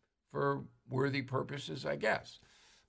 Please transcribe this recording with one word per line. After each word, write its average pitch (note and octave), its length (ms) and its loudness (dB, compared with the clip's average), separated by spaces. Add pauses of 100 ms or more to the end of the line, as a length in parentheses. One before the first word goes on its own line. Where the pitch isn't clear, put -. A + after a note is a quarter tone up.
(300)
for C#3 340 2 (240)
worthy C3+ 340 2
purposes, C#3 640 -4
I C#3+ 100 0
guess. - 420 0 (500)